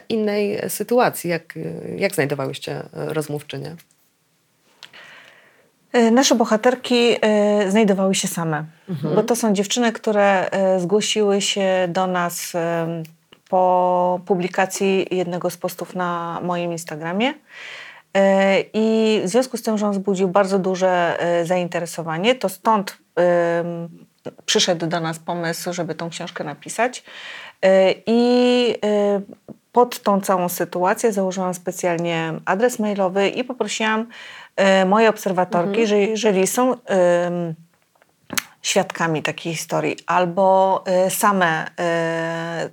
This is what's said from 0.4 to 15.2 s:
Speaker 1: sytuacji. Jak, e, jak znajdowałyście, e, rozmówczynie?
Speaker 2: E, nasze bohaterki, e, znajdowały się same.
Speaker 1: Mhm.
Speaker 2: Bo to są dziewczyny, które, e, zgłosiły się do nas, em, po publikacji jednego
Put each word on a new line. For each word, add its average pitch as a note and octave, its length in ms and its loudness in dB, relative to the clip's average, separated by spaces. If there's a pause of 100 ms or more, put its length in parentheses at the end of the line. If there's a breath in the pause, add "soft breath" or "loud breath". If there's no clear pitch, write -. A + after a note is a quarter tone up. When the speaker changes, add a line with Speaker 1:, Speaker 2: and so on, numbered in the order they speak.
Speaker 1:
sytuacji. G#3 600 0
Jak, E3 280 -6
e, - 400 -10
jak F#3+ 160 -2
znajdowałyście, C#3 580 -4 (220)
e, D#3 200 -8
rozmówczynie? D3 640 -8 (2250 loud breath)
Speaker 2:
E, A3+ 180 6
nasze C4 240 4
bohaterki, A#3+ 880 2
e, G#3 500 2
znajdowały G3 440 4
się F#3+ 120 -2
same. D#3+ 380 -4 (240)
Speaker 1:
Mhm. D#3 260 -2
Speaker 2:
Bo A3 80 4
to A#3 120 0
są A3 180 0
dziewczyny, A3 380 0
które, G3+ 600 2
e, F#3+ 280 2
zgłosiły G3+ 600 0
się F#3+ 480 0
do F#3 180 0
nas, F3 480 -4
em, E3 480 -2 (460)
po F3+ 760 2
publikacji F#3+ 840 0
jednego F3+ 380 -4